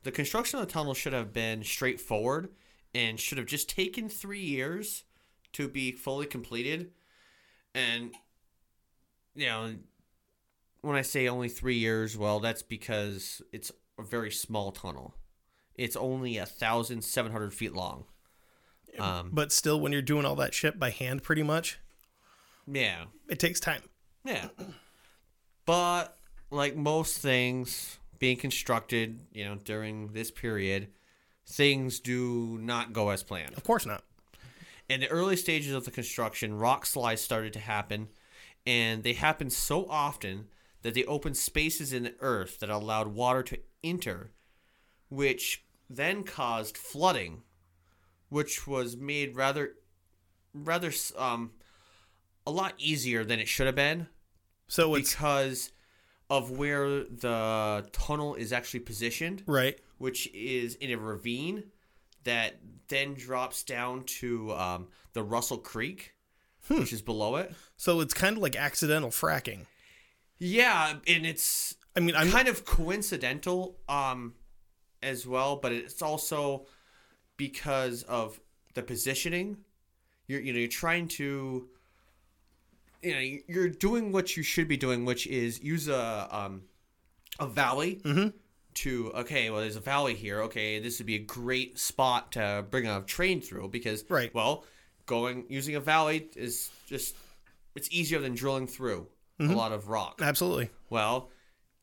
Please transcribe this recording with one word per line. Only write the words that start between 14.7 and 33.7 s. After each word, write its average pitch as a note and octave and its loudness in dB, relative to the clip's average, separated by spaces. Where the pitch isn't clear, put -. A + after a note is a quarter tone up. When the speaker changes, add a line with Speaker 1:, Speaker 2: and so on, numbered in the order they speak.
Speaker 1:
tunnel. C#2+ -10
It's A#2+ -2
only B2+ -2
a F2+ -4
thousand A#2 0
seven A2+ 0
hundred G#2+ -4
feet A2 -4
long. F2+ -6
Um, F2+ -2
Speaker 2:
But D3 0
still, D3+ 4
when D3 0
you're C#3+ 2
doing D3 2
all C#3 2
that C#3 0
shit D#3+ 0
by B2+ 0
hand, C3 -4
pretty D#3 0
much, D#3 0
Speaker 1:
Yeah. G#2+ 2
Speaker 2:
it F3+ -4
takes E3+ 4
time. D3+ -2
Speaker 1:
Yeah. A3+ -4
But, F3 2
like C#3+ 2
most D#3 2
things B2+ 2
being B2+ 4
constructed, A2+ 0
you G#2 -8
know, G2+ -6
during G#2+ -6
this A2 -6
period, G2 0
things C3+ 4
do A#2+ 0
not A#2 -2
go G#2 2
as F#2+ 0
planned. F2 -6
Speaker 2:
Of - -12
course A3+ 4